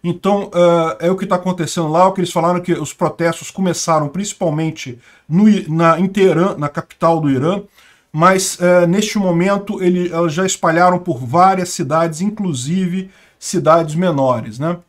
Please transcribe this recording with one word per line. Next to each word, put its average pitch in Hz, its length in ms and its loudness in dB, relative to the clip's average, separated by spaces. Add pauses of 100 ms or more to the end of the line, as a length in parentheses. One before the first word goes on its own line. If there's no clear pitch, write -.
Então, 196 480 -2 (500)
é, 170 60 -2
é 180 60 4
o 190 40 0
que 190 80 -6
tá 185 120 0
acontecendo 175 520 -4
lá, 175 200 4
o 190 40 0
que 190 80 -6
eles 175 120 -4
falaram 175 280 0
que 175 120 -4
os 156 200 -4
protestos 165 600 -4
começaram 160 560 -2
principalmente 160 880 -4 (300)
no 196 200 6
I-, 190 220 2
na, 165 280 4
em 190 100 0
Teherã, 190 500 2
na 147 100 -4
capital 165 520 -2
do 143 100 0
Irã, 160 320 0 (500)
mas, 185 480 2
é, 180 240 4
neste 196 320 0
momento 190 640 0
ele, 180 320 0
elas 165 220 -2
já 185 100 -2
espalharam 180 540 2
por 160 260 -6
várias 180 440 2
cidades, 160 520 -2
inclusive 185 880 -4 (300)
cidades 160 560 0
menores, 131 640 -2
né? 165 180 -4 (120)